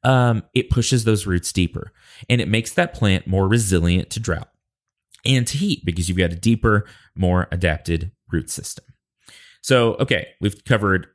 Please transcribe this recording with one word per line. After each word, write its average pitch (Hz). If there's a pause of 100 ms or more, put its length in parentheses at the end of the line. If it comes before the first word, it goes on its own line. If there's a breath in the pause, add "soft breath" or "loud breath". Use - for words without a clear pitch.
um, 120 (100)
it -
pushes 117
those 104
roots 90
deeper - (360 loud breath)
and -
it 76
makes 110
that -
plant 98
more 95
resilient 92
to 113
drought 87 (760)
and 127
to -
heat 185
because 87
you've 92
got 87
a 85
deeper, 110 (300 loud breath)
more 90
adapted 85 (180)
root 80
system. - (760 loud breath)
So, 120
okay, 123 (120)
we've -
covered 98